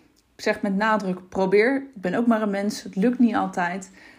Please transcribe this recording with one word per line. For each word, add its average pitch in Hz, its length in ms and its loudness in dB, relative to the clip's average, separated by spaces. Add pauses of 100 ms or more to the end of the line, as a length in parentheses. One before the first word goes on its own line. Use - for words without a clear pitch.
(360)
Ik - 60 -20
zeg 214 200 -2
met 196 140 0
nadruk 208 520 -2
probeer. 208 480 2
Ik 269 240 -10
ben 180 140 -2
ook 233 120 0
maar 220 160 2
een 208 80 -2
mens. 202 320 -4
Het 196 140 -16
lukt 240 220 2
niet 233 160 4
altijd. 190 560 -4 (280)